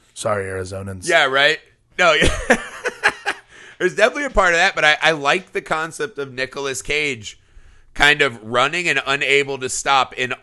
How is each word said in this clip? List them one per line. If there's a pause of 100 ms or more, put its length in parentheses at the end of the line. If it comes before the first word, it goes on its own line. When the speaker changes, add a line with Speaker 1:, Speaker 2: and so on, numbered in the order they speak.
(140)
Speaker 1:
Sorry,
Arizonans.
Speaker 2:
Yeah,
right? (380)
No,
yeah. (220)
<laughs> (1200)
There's
definitely
a
part
of
that,
but
I,
I
like
the
concept
of
Nicolas
Cage (540)
kind
of
running
and
unable
to
stop
in